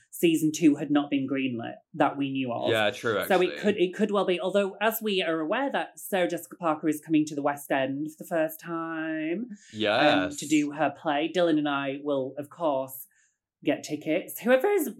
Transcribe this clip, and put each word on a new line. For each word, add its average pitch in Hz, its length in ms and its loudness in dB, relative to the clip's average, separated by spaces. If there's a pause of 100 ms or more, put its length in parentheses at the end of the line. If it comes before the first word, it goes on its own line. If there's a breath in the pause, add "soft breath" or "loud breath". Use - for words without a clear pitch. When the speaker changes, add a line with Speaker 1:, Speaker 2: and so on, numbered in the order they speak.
(100)
Speaker 1:
season 156 440 2
two 147 220 6
had 143 140 -6
not 143 200 2
been 135 200 0
greenlit 123 440 -2 (180)
that 147 240 2
we 139 160 -2
knew 131 180 -2
of. 120 200 -2
Speaker 2:
Yeah, 110 200 4
true, 104 380 0
Speaker 1:
So 180 140 6
it 180 80 4
Speaker 2:
actually. - 100 -8
Speaker 1:
could, 208 160 2
it 180 180 2
could 202 160 2
well 202 140 2
be. 175 160 0
Although, 190 400 0
as 214 220 0
we 196 200 0
are 160 180 0
aware 226 320 -2
that 175 280 -4
Sarah 180 280 0
Jessica 170 280 -6
Parker 156 320 0
is 151 160 0
coming 156 220 4
to 151 80 -8
the 143 80 -4
West 143 280 -2
End 139 400 0
for - 140 -16
the - 40 -16
first 160 300 0
time, 165 920 -6
um, 208 60 -14 (180 loud breath)
Speaker 2:
Yes. 107 640 2
Speaker 1:
to 147 120 -10
do 147 220 2
her 147 280 -2
play, 156 360 -2
Dylan 170 240 2
and 147 100 -2
I 139 340 -4
will, 139 360 -2
of 147 100 -10
course, 135 580 -4 (580)
get - 180 0
tickets. 156 580 -4
Whoever 262 280 4
is 370 200 2 (120)